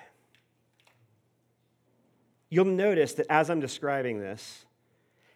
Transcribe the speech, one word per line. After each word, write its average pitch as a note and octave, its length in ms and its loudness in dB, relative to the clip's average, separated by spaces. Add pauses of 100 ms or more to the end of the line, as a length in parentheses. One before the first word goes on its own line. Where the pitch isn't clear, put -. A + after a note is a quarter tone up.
(2500)
you'll F3+ 160 4
notice F#3 480 2
that D3 180 -2
as D#3 180 4
I'm E3+ 100 0
describing C3+ 600 -4
this, G2+ 460 -12 (680)